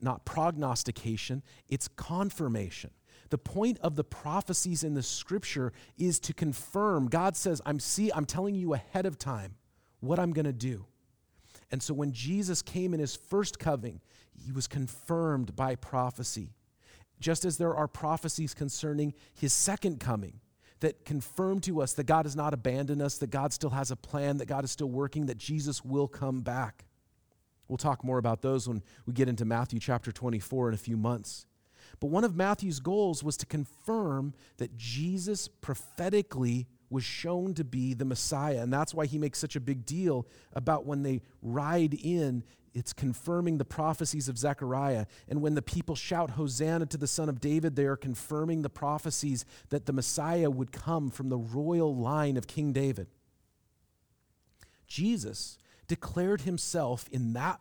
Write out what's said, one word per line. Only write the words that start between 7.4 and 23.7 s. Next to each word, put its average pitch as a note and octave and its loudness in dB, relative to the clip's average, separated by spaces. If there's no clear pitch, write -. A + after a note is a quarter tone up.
"I'm D3 0
see-, G#3 0
I'm D3+ 0
telling G3 -2
you F3 0
ahead F#3 -2
of D#3+ -4
time G2+ -6
what D3+ 2
I'm F3 4
gonna D3 2
do." A#2 -4
And C3 -4
so D#3+ -2
when C#3+ 0
Jesus E3+ 0
came F3+ -2
in D#3+ 0
his C#3 -2
first - 0
coming, C3+ -2
he - -12
was C3 -2
confirmed C#3 0
by C3 0
prophecy. B2+ -2
Just E3 2
as F3 0
there E3+ 2
are D3+ 2
prophecies D#3+ -2
concerning D3 -2
his C#3 2
second F#3+ 2
coming G#2+ -2
that D#3 0
confirm F#3 0
to E3 0
us C3 2
that D3 -2
God D#3+ 6
has C#3+ -4
not D3 0
abandoned C#3 0
us, C#3+ 0
that B2 -4
God C#3 0
still D3+ -2